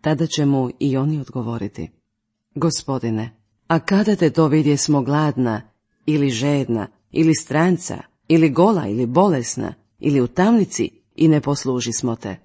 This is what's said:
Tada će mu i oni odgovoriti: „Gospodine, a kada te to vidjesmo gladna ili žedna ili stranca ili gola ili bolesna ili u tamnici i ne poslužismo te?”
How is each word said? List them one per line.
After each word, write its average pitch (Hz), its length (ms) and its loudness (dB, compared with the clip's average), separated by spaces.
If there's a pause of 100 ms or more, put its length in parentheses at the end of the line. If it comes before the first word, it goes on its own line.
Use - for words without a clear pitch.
Tada 156 260 -2
će 147 180 -2
mu 135 240 2 (100)
i 135 180 0
oni 147 220 -2
odgovoriti: 117 680 -8 (680)
„Gospodine, 120 800 -4 (300)
a 165 120 0
kada 202 360 2
te 170 140 2
to 160 180 2
vidjesmo 143 540 2
gladna 127 600 -2 (440)
ili 147 240 0
žedna 123 580 -2 (240)
ili 160 240 2
stranca 170 680 -2 (260)
ili 160 220 4
gola 165 380 2
ili 117 180 -2
bolesna 127 680 0 (260)
ili 139 220 0
u 120 60 0
tamnici 202 600 0 (260)
i 160 120 4
ne 151 140 4
poslužismo 123 720 -4
te?” 95 300 -10